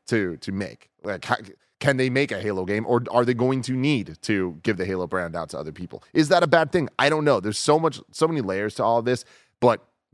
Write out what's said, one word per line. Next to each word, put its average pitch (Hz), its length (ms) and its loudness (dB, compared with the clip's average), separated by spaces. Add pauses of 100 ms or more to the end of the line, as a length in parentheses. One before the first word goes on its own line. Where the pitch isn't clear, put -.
to, 95 300 0
to - 140 -12
make? - 380 -10 (140)
Like, 95 200 -8
how, - 120 0 (440)
can 139 160 2
they 131 140 0
make 135 220 0
a 98 80 -6
Halo 98 240 -2
game, 104 220 -2
or 120 240 2
are 123 140 4
they 123 100 2
going 127 280 0
to 127 100 -6
need 127 500 -2
to 92 420 -2
give 107 140 0
the 92 60 -2
Halo 92 220 -4
brand 85 300 -4
out 82 140 -6
to - 80 -10
other 76 140 -8
people? - 300 -14 (100)
Is 156 160 4
that 175 140 6
a 175 60 2
bad 160 240 4
thing? 160 160 0 (100)
I 139 100 4
don't 151 160 0
know. 139 160 4
There's 107 180 -4
so 151 200 4
much, 160 220 -2 (100)
so - 160 0
many 160 140 0
layers 101 360 -4
to 123 80 0
all 117 140 4
of 113 60 -2
this, 123 200 -2 (360)
but 120 240 4 (300)